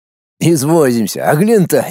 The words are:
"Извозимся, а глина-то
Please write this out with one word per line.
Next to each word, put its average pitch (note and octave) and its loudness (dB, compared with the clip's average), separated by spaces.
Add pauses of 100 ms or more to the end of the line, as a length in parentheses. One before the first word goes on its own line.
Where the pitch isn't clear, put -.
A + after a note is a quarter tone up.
(420)
"Извозимся, C3 0
а C3+ 0
глина-то F#3+ 2